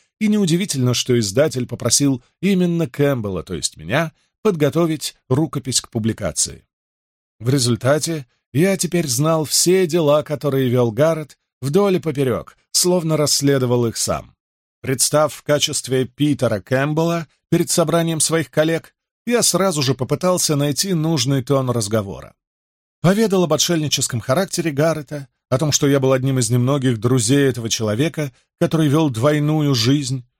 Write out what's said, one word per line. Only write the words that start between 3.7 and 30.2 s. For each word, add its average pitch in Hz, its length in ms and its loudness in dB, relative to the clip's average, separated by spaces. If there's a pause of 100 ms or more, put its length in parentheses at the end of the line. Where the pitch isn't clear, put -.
меня, 135 360 -4 (300)
подготовить 156 720 0 (140)
рукопись 131 520 -2
к - 80 -12
публикации. - 800 -4 (720)
В 113 100 -4
результате 139 760 0 (260)
я 185 240 2
теперь 175 300 -2
знал 151 380 0
все 185 420 2
дела, 151 340 2
которые 135 480 -2
вел 120 220 2
Гаррет, 156 480 -2 (220)
вдоль 185 340 2
и 170 40 0
поперек, 127 560 -4 (160)
словно 175 460 0
расследовал 131 720 2
их 107 100 -6
сам. - 380 -6 (460)
Представ 143 520 0
в - 80 -18
качестве 131 640 0
Питера 123 540 0
Кэмпбелла 151 680 -2 (220)
перед 170 220 0
собранием 165 480 0
своих 160 320 0
коллег, 160 440 -2 (300)
я 233 180 2
сразу 180 380 0
же 127 140 0
попытался 165 600 -2
найти 147 380 -2
нужный 139 500 0
тон 135 260 0
разговора. 104 640 -4 (680)
Поведал 190 420 2
об 156 100 0
отшельническом 147 640 -2
характере 160 520 -2
Гаррета, 151 560 -4 (220)
о 127 80 2
том, 151 140 0
что 147 160 2
я 139 120 4
был 131 140 2
одним 131 260 0
из 113 100 0
немногих 127 480 2
друзей 127 520 2
этого 117 200 -4
человека, 123 640 -2 (280)
который 160 280 2
вел 151 220 2
двойную 147 640 2
жизнь. 131 500 0 (140)